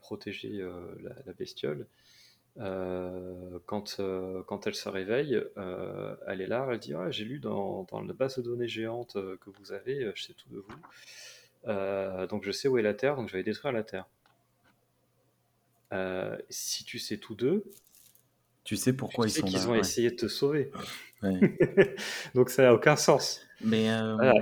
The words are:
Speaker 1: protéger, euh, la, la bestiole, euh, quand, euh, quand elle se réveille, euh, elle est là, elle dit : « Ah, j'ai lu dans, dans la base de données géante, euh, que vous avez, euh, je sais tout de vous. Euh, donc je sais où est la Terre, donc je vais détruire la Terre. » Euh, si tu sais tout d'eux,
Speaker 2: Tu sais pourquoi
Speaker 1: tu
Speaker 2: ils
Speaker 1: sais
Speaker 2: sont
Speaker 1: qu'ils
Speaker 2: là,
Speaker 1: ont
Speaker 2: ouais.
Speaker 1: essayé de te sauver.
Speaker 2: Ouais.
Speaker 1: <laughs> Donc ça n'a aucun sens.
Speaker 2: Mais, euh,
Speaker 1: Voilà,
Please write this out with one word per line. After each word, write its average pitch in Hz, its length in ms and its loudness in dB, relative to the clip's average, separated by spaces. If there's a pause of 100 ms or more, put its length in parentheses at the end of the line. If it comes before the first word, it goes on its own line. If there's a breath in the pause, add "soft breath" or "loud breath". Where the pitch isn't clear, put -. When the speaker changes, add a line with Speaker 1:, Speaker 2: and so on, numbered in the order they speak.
Speaker 1:
protéger, 104 600 -10
euh, 92 100 -8 (300)
la, - 140 -14 (100)
la 92 80 -14
bestiole, - 540 -6 (720 soft breath)
euh, 92 1080 -6
quand, 104 340 -4
euh, 92 440 -4
quand 101 240 -6
elle 104 80 -2
se - 140 -6
réveille, 107 520 0 (160)
euh, 98 580 -8 (120)
elle 95 140 -6
est 95 60 -4
là, 123 240 -2
elle 113 80 -2
dit : « - 160 -10
Ah, 170 160 -4
j'ai 110 140 -6
lu 135 140 -8
dans, 98 520 -4
dans 107 100 -6
la - 120 -8
base 135 240 -2
de 127 40 -2
données 120 260 -4
géante, 113 480 -6
euh, 95 220 -6
que - 120 -20
vous 98 220 -18
avez, 120 320 -6
euh, 104 120 -2
je - 80 -10
sais - 100 -14
tout - 160 -20
de 117 100 -12
vous. - 160 -16 (920 loud breath)
Euh, 98 600 -2
donc 104 160 -4
je 101 80 -2
sais - 160 -2
où 131 100 6
est 113 60 6
la 104 100 4
Terre, 135 220 0
donc 113 140 -6
je - 40 -10
vais 95 100 -2
détruire 110 300 -4
la 110 100 -2
Terre. » 92 240 -10 (1900)
Euh, 95 440 -4 (120)
si - 340 -8
tu - 160 -10
sais - 180 -6
tout - 180 -12
d'eux, 143 280 2 (1000)
Speaker 2:
Tu - 120 -2
sais 127 180 2
pourquoi 120 320 -2
Speaker 1:
tu 107 40 2
Speaker 2:
ils 101 40 -2
Speaker 1:
sais - 80 0
Speaker 2:
sont 101 60 -2
Speaker 1:
qu'ils 92 120 0
Speaker 2:
là, 117 80 0
Speaker 1:
ont 120 60 2
Speaker 2:
ouais. 110 60 4
Speaker 1:
essayé 117 300 2
de 120 60 -2
te 110 120 -2
sauver. 139 440 0 (500 loud breath)
Speaker 2:
Ouais. 95 180 0
Speaker 1:
<laughs> - 960 4
Donc 123 140 8
ça - 140 6
n'a 123 100 12
aucun 147 220 8
sens. - 440 4 (220)
Speaker 2:
Mais, 110 300 4
euh, 110 240 0
Speaker 1:
Voilà, 120 260 8